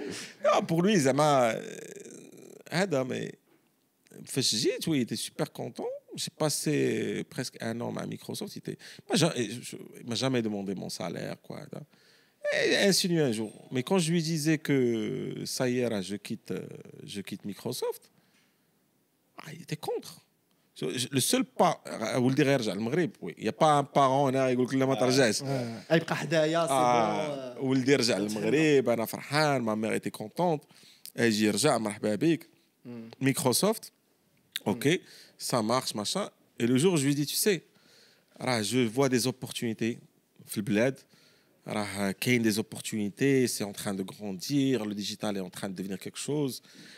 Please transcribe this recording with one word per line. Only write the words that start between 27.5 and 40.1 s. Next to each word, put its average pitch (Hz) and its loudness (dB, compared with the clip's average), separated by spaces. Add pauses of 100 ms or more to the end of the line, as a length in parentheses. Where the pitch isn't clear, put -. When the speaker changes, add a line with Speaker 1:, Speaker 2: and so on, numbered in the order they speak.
Speaker 2:
bon, - -12
euh. - -4
Speaker 1:
ولدي 135 4
رجع 120 2
Speaker 2:
تفهم. 104 0
Speaker 1:
للمغرب, 120 4
أنا 113 2
فرحان, 139 0
ma 107 0
mère 107 -2
était - -4 (120)
contente. 160 -2 (560)
يجي 110 2
يرجع, 117 2
مرحبا 107 -2
بك. 170 0 (360)
Speaker 2:
مم. 117 -14 (140)
Speaker 1:
Microsoft, 135 2 (840)
OK, 113 -2
Speaker 2:
مم. 165 4 (420)
Speaker 1:
ça 123 -2
marche, 120 0
machin. 110 -4 (300)
Et 120 0
le 131 4
jour 180 4
où 165 2
je 135 2
lui 143 2
dis, 143 0
tu - -6
sais, 202 2 (800)
راه 120 0
je 107 2
vois 131 2
des 120 2
opportunités 117 -4 (500)